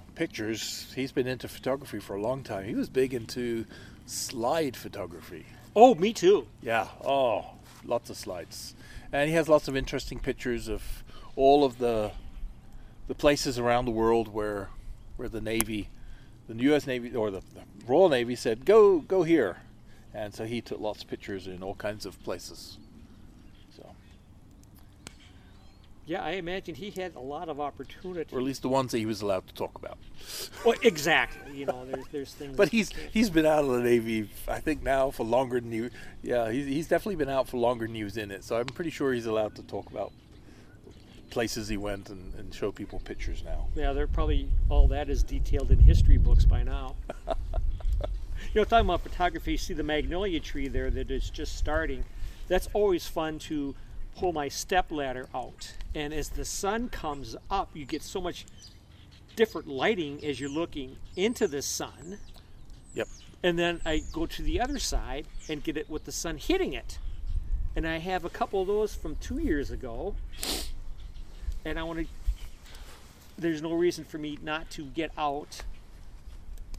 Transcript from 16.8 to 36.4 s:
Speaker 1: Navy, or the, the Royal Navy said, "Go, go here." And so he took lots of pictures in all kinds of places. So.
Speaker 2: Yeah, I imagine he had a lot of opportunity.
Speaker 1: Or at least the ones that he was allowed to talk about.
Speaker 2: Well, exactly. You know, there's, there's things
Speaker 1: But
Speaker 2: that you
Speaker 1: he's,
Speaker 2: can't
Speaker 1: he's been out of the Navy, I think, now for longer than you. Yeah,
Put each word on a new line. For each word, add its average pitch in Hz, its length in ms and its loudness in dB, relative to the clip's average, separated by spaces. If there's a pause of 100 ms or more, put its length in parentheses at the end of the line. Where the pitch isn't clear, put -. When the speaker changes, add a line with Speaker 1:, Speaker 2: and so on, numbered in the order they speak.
Speaker 1:
Navy, 123 280 -4
or 107 160 0
the, 92 80 -6
the - 220 -18 (260)
Royal 165 220 8
Navy 123 260 2
said, 120 300 -2
"Go, 202 340 10
go 185 240 2
here." 151 340 4 (560)
And 107 200 -8
so 110 120 -8
he 113 160 -4
took - 180 -8
lots 104 240 -6
of - 60 -20
pictures 98 380 -8
in 92 140 -10
all 98 140 -8
kinds 107 300 -8
of 92 180 -14
places. - 540 -10 (1000)
So. - 100 -20 (2250)
Speaker 2:
Yeah, 165 180 -4
I 156 80 -2
imagine 180 440 -6
he 196 140 -10
had 180 260 -8
a 127 40 -14
lot 147 300 -8
of 143 120 -6
opportunity. 147 720 -8
Speaker 1:
Or 127 40 0
at 123 40 0
least 135 200 -4
the 131 60 0
ones 131 220 2
that 127 60 0
he 110 80 0
was 107 160 -2
allowed 95 260 0
to - 60 -20
talk - 220 -6
about. - 220 -12 (680)
Speaker 2:
Well, 233 160 6
exactly. 151 760 2
You 139 120 -8
know, 127 180 -6
there's, 131 260 -8
there's 139 220 -8
things 139 240 -12
Speaker 1:
But 202 140 6
Speaker 2:
that - 20 -6
you 226 60 4
Speaker 1:
he's, 180 100 0
Speaker 2:
can't - 220 -10
Speaker 1:
he's 220 180 4
been 160 160 4
out 151 180 6
of 139 60 2
the 123 120 4
Navy, 113 480 4 (180)
I 113 120 -4
think, 147 220 -2
now 135 300 2
for 127 120 -4
longer 123 360 2
than 117 120 -10
you. 113 200 -4 (320)
Yeah, 117 280 0